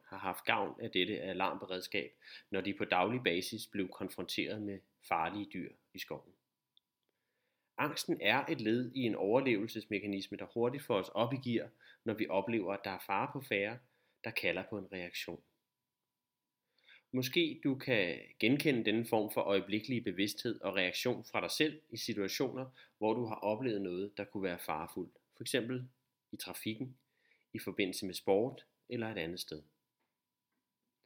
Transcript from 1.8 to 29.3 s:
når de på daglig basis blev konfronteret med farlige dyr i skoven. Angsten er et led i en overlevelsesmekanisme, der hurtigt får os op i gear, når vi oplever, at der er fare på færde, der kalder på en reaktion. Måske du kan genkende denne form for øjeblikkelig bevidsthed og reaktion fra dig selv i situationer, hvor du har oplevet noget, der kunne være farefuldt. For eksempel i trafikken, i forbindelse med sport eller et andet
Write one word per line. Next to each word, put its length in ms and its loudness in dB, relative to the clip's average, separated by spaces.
når 100 2
de 140 0
på 100 -2
daglig 400 4
basis 420 0
blev 220 -2
konfronteret 720 -4
med 160 -6
farlige 440 -2
dyr 200 -8
i 40 -12
skoven. 340 -10
Angsten 440 0
er 260 4
et 140 -2
led 340 2
i 60 -2
en 140 4
overlevelsesmekanisme, 1200 0
der 180 -8
hurtigt 280 0
får 160 2
os 100 0
op 240 2
i 180 -2
gear, 180 0
når 100 0
vi 140 -2
oplever, 440 0
at 120 -4
der 60 -2
er 160 -8
fare 260 2
på 80 -6
færde, 380 0
der 60 -4
kalder 400 0
på 80 -4
en 140 -10
reaktion. 500 -8
Måske 520 2
du 100 4
kan 440 2
genkende 460 6
denne 220 4
form 240 2
for 100 0
øjeblikkelig 640 2
bevidsthed 560 -2
og 160 -2
reaktion 480 0
fra 160 -2
dig 100 -2
selv 300 2
i 60 -10
situationer, 720 -2
hvor 160 2
du 100 0
har 100 -4
oplevet 480 0
noget, 340 -4
der 80 -4
kunne 180 -6
være 160 0
farefuldt. 600 -4
For 60 -14
eksempel 460 -2
i 40 -8
trafikken, 600 -6
i 40 -8
forbindelse 480 -2
med 80 -6
sport 520 2
eller 200 -4
et 100 -6
andet 220 -4